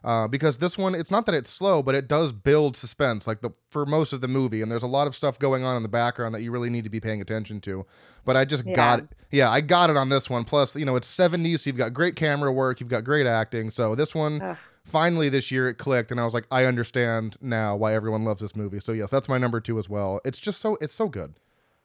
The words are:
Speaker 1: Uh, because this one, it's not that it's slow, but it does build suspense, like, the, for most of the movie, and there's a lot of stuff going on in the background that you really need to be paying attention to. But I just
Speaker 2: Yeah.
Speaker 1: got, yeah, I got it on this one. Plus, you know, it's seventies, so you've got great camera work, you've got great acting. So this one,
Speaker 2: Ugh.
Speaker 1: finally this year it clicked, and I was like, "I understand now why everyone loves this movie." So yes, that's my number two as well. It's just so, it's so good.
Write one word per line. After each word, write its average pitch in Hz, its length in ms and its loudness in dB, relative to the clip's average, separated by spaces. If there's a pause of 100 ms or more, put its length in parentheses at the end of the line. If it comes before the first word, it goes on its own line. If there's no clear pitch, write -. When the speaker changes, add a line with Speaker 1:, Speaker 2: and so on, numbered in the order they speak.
Speaker 1:
Uh, 113 240 0
because 135 320 0
this 175 200 -2
one, 190 160 0
it's 165 160 -6
not 214 160 0
that 190 80 2
it's 135 160 -2
slow, 180 320 2
but 131 120 0
it 135 140 -2
does 147 240 2
build 139 440 2
suspense, 120 500 -2
like, 110 160 -4
the, 117 80 -6 (200)
for 147 140 -2
most 147 280 0
of 131 80 -6
the 127 80 -2
movie, 127 340 0
and 110 100 -4
there's 117 100 -2
a 123 60 -4
lot 139 180 2
of 131 80 -4
stuff 139 240 -2
going 131 260 2
on 127 120 0
in 117 60 -2
the 110 60 -6
background 120 460 -2
that 110 80 -8
you 117 80 -8
really 120 200 -4
need 120 140 -2
to 110 60 -8
be 110 100 -4
paying 107 200 -4
attention 107 400 -6
to. 95 240 -8 (400)
But 131 120 2
I 135 80 4
just 135 200 -2
Speaker 2:
Yeah. 113 120 -2
Speaker 1:
got, 120 280 4 (260)
yeah, 135 200 4
I 127 100 4
got 175 300 4
it 151 60 2
on 135 120 2
this 135 220 2
one. 120 140 -2
Plus, 143 320 2
you 151 80 -4
know, 131 120 0
it's 120 120 -2
seventies, 170 540 2
so 139 80 -2
you've 127 60 -6
got 120 160 0
great 165 240 0
camera 143 360 0
work, 131 280 0
you've 120 80 -8
got 117 160 0
great 139 220 2
acting. 113 440 0
So 110 240 0
this 147 200 -2
one, 151 280 -2
Speaker 2:
Ugh. 180 140 -6 (280)
Speaker 1:
finally 160 440 2
this 131 220 0
year 131 180 0
it 120 100 -4
clicked, 123 320 0
and 120 100 -2
I 117 40 2
was 117 100 -2
like, 117 160 -4
"I 127 140 4
understand 117 760 0
now 110 360 0
why 110 180 2
everyone 110 300 0
loves 107 160 0
this 107 160 -8
movie." 101 240 -6
So 113 120 -6
yes, 107 180 -4
that's 135 180 0
my 131 100 0
number 120 220 0
two 113 180 -4
as 95 100 -6
well. 98 360 -2
It's 135 140 -6
just - 220 -6
so, 214 200 0
it's 151 140 -8
so 220 140 -2
good. 82 260 -8 (500)